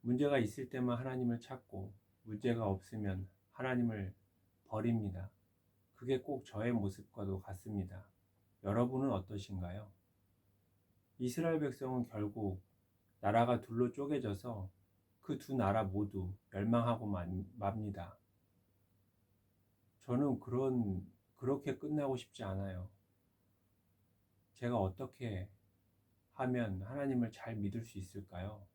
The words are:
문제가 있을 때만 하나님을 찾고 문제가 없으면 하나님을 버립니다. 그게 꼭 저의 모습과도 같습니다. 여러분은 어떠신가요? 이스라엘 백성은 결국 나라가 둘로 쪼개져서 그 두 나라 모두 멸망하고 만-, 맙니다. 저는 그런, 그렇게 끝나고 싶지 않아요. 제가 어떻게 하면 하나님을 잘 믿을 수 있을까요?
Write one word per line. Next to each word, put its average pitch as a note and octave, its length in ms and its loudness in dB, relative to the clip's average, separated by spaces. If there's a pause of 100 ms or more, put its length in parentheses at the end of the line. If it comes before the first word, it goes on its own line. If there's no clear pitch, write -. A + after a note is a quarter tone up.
문제가 C3+ 360 4
있을 A2+ 320 2
때만 B2 300 0
하나님을 B2+ 400 0
찾고 G2+ 540 -10 (300)
문제가 A2+ 440 0
없으면 G2 600 -2 (260)
하나님을 A#2 600 0 (540)
버립니다. G#2+ 640 0 (640)
그게 C3 240 0
꼭 C3+ 260 -6
저의 A2+ 280 0
모습과도 G2 680 -2
같습니다. F#2+ 640 -6 (600)
여러분은 B2 460 2
어떠신가요? G2 760 -4 (1300)
이스라엘 D#3+ 400 2
백성은 B2+ 480 0
결국 G#2 560 -2 (580)
나라가 A#2+ 400 6
둘로 A#2 300 2
쪼개져서 A#2 800 -2 (520)
그 - 160 -4
두 - 180 -4
나라 G#2+ 280 6
모두 G2 500 -2 (160)
멸망하고 A2+ 560 2
만-, F#2 420 -2 (100)
맙니다. G2 600 -2 (1800)
저는 B2+ 380 2
그런, A#2+ 680 2 (300)
그렇게 C#3+ 420 0
끝나고 D3 400 0
싶지 - 260 -10
않아요. F#2+ 460 -2 (1700)
제가 A#2+ 220 0
어떻게 G2 680 -2 (840)
하면 A#2+ 480 0
하나님을 B2 500 0
잘 - 240 -8
믿을 G#2 280 -2
수 G2+ 160 -10
있을까요? F#2+ 760 -8